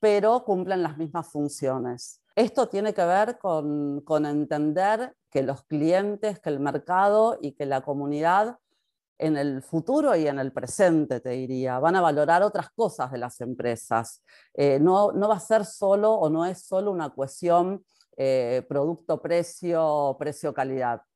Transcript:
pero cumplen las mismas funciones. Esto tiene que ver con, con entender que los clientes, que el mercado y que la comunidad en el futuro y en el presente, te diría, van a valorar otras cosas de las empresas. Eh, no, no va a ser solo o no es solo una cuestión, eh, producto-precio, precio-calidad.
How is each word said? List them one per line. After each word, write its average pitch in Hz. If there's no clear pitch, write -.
pero 214
cumplen 185
las 151
mismas 156
funciones. 131
Esto 233
tiene 208
que 185
ver 208
con, 147
con 151
entender 151
que 135
los 135
clientes, 196
que -
el 143
mercado 190
y 143
que 143
la 135
comunidad 151
en 156
el 139
futuro 254
y 156
en 139
el 135
presente, 151
te 127
diría, 127
van 160
a 190
valorar 160
otras 202
cosas 160
de 131
las 123
empresas. 117
Eh, 139
no, 190
no 202
va 214
a 180
ser 220
solo 208
o 160
no 160
es 180
solo 196
una 160
cuestión, 175
eh, 127
producto-precio, 160
precio-calidad. 135